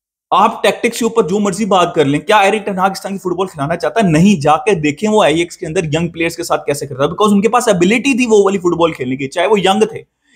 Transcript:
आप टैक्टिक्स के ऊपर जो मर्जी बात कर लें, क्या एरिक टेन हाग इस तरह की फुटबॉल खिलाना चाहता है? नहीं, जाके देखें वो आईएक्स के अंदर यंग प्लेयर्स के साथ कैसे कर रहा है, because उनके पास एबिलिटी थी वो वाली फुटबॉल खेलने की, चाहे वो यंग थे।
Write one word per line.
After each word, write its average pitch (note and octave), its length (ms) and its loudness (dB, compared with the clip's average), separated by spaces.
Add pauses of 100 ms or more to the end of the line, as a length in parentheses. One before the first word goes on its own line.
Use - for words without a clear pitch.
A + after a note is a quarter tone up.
(340)
आप G3 300 2
टैक्टिक्स - 360 -2
के A#3 60 -2
ऊपर A3+ 220 0
जो G3 120 -2
मर्जी G3+ 260 -2
बात F3+ 300 0
कर D3+ 100 2
लें, C#3+ 160 0
क्या G#3 220 2
एरिक G#3 180 2
टेन G3 180 -6
हाग F#3+ 120 0
इस - 120 -12
तरह G3 80 -8
की G3 60 -8
फुटबॉल F3+ 300 -4
खिलाना D#3 280 -6
चाहता - 260 -2
है? F#3 100 4
नहीं, F3 280 4
जाके D#3 360 2
देखें D3+ 320 -2
वो G#3+ 160 4
आईएक्स E3+ 320 0
के F3+ 100 -12
अंदर E3 200 -4
यंग D#3+ 240 -2
प्लेयर्स E3 260 -4
के E3 80 -10
साथ E3 140 -2
कैसे C#3+ 300 -4
कर C3+ 80 -10
रहा C3 80 -2
है, D#3 60 0
because G#3 240 0
उनके G3+ 140 2
पास A#3 200 0
एबिलिटी G#3+ 460 2
थी B3 120 0
वो G#3+ 200 4
वाली G3 120 0
फुटबॉल E3+ 360 0
खेलने B2+ 240 -6
की, C3+ 100 -6
चाहे F3 200 -2
वो G#3+ 100 4
यंग G3 260 2
थे। - 220 -6 (300)